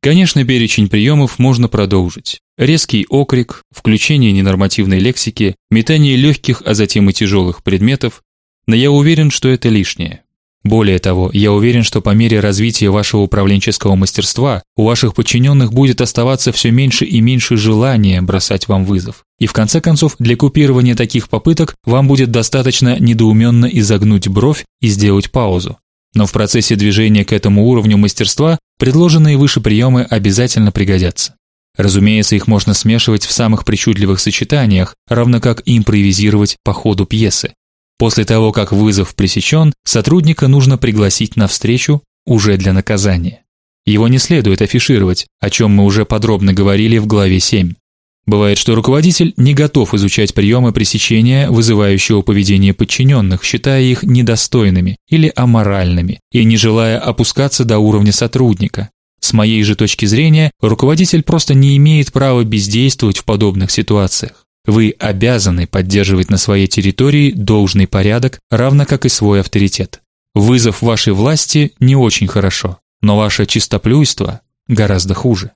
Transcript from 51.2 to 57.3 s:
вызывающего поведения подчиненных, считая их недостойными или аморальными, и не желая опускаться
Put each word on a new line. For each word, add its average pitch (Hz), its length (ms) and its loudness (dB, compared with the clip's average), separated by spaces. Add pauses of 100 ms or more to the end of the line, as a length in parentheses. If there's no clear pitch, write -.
вызывающего 104 720 0
поведения 98 500 2
подчиненных, 113 680 0
считая 135 400 -2
их 127 220 0
недостойными 113 920 0 (100)
или 156 260 2
аморальными, 98 840 0 (100)
и 120 140 2
не 113 120 4
желая 113 440 0
опускаться 131 640 -2